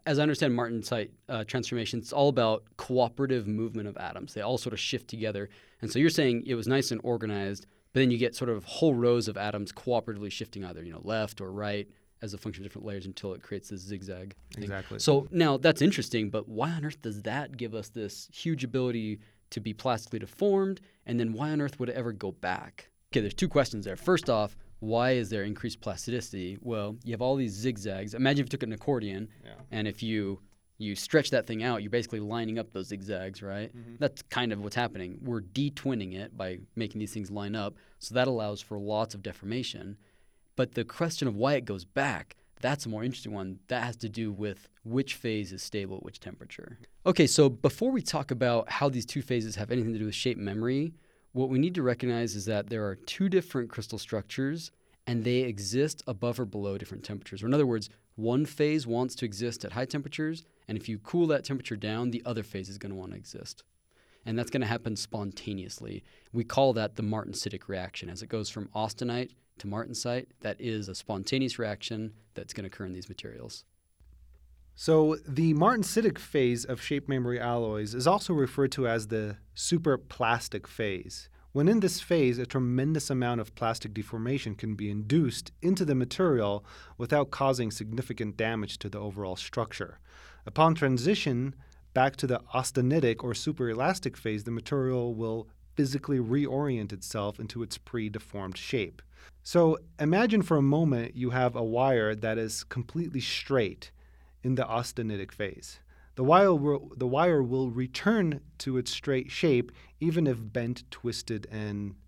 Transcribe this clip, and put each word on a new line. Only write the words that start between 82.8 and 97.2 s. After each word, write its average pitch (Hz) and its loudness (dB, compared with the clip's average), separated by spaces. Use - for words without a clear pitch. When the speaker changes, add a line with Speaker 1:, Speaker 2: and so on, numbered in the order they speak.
Speaker 2:
amount 120 2
of 107 -8
plastic 113 -2
deformation 113 -4
can 110 -4
be 104 -4
induced 107 0
into 180 2
the 147 2
material 123 2
without 143 2
causing 127 2
significant 110 -6
damage 110 -2
to 101 -6
the 101 -8
overall 98 -4
structure. - -6
Upon 160 6
transition 135 2
back 131 4
to 143 -2
the 123 0
austenitic 127 2
or 120 -2
superelastic 131 0
phase, 107 -4
the 113 -6
material 123 0
will 110 -4
physically 139 2
reorient 127 0
itself 101 -4